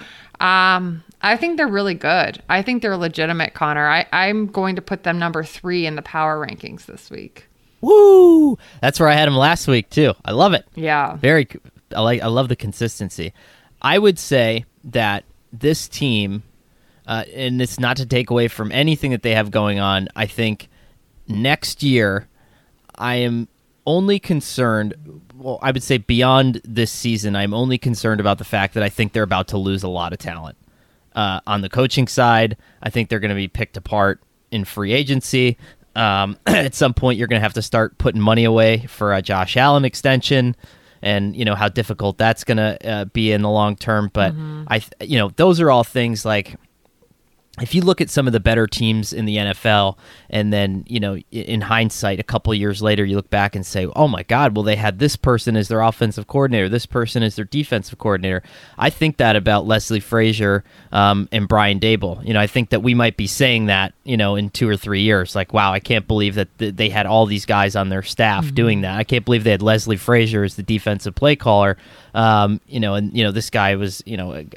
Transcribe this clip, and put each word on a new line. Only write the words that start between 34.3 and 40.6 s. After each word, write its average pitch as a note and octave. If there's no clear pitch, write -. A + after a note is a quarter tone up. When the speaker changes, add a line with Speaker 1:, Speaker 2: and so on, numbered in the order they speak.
Speaker 2:
in G#2
free G#2
agency. C3
Um, G2+
<clears throat> -
at D#3
some D#3
point, B2+
you're A2+
gonna A#2
have G#2+
to A2+
start A2
putting A2
money A2+
away A2+
for G#2
a F#2+
Josh F#2
Allen C#3+
extension, B2+